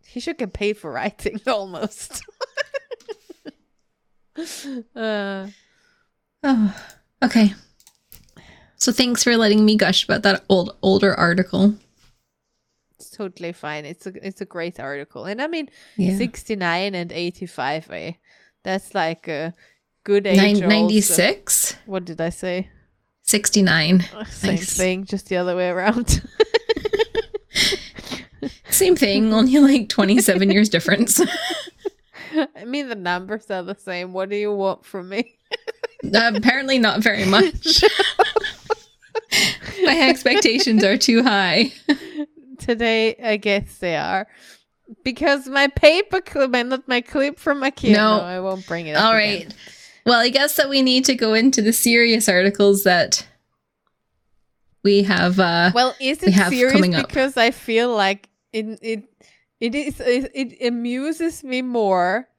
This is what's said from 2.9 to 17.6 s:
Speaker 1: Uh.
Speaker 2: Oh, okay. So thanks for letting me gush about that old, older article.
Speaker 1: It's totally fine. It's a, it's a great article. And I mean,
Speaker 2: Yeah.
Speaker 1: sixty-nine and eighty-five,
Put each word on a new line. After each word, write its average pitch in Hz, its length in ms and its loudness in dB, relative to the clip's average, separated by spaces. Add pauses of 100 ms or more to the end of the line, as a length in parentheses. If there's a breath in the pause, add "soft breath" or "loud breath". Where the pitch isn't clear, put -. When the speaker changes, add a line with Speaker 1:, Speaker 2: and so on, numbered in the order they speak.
Speaker 1:
Uh. 202 520 -6 (960)
Speaker 2:
Oh, 220 320 2 (480 loud breath)
okay. 220 300 4 (1200 soft breath)
So - 140 -2
thanks 247 320 0
for 240 140 2
letting 214 260 4
me 214 120 6
gush 185 280 2
about - 200 -2
that 196 260 2
old, 185 320 2
older 190 320 2
article. 185 640 2 (1200)
Speaker 1:
It's - 160 -20
totally 180 400 -12
fine. 151 340 -12
It's 170 220 -16
a, 190 180 -16
it's 190 160 -12
a 190 40 -8
great 175 340 -10
article. 139 460 -12
And 214 160 -8
I 294 60 -6
mean, 320 220 -6 (280 soft breath)
Speaker 2:
Yeah. 190 200 0
Speaker 1:
sixty-nine 196 800 -4
and 170 160 -8
eighty-five, 160 800 -8